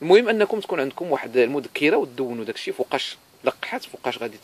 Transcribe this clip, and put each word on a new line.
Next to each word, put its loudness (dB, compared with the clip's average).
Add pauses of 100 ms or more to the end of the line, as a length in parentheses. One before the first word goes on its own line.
المهم 8
أنكم 2
تكون -4
عندكم -4
واحد -2
المذكرة 2
وتدونوا -2
داك -8
الشيء، -8
فوقاش -4 (260)
لقحت، -4
فوقاش -8
غادي -8